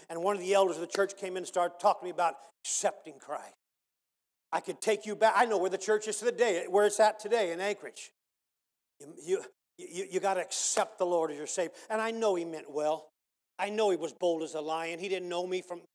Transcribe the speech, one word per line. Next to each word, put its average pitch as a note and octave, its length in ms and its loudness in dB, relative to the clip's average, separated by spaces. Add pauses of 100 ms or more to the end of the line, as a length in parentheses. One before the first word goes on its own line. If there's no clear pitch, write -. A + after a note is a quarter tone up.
(100)
And E3 120 -6
one G3+ 140 2
of F3+ 60 -6
the F#3 100 0
elders F#3+ 240 6
of E3 60 -6
the E3+ 60 -8
church G3 280 0
came F#3+ 160 -8
in F#3 60 -4
and F3 80 -8
started F3 340 -2
talking G3 200 4
to - 60 -12
me F3+ 40 -6
about E3 240 0 (300)
accepting - 540 -2
Christ. - 360 -10 (960)
I D#3+ 80 0
could D#3+ 200 -8
take G#3+ 260 2
you G#3 100 -4
back. A3 200 6
I A#3+ 100 6
know A3 100 2
where F#3 140 2
the F#3 80 -2
church G#3+ 300 0
is G#3 100 -4
today, G#3 500 2
where G3+ 160 6
it's G3+ 160 4
at G#3+ 180 6
today G#3 340 0
in E3+ 80 -6
Anchorage. G3 520 -6 (880)
You, D3 60 -18 (180)
you, F3+ 180 0 (360)
you, F3+ 320 -8
you F3+ 100 0
gotta F#3+ 220 2
accept - 560 -2
the F#3 80 0
Lord E3+ 240 2
as C#3+ 80 -8
your D3 80 -8
Savior. E3 260 -4 (160)
And A3 140 -2
I A3+ 80 -2
know A3+ 240 2
he E3+ 100 -2
meant D#3 260 -10
well. D3+ 380 -2 (500)
I G3 120 -2
know G#3+ 200 2
he F3+ 60 4
was D#3 160 -4
bold E3 300 0
as D#3 120 -6
a D#3 60 -4
lion. E3 380 -4
He F#3+ 100 -6
didn't F3+ 200 -4
know F3 180 -2
me F#3 160 -4
from, F3 180 -10 (140)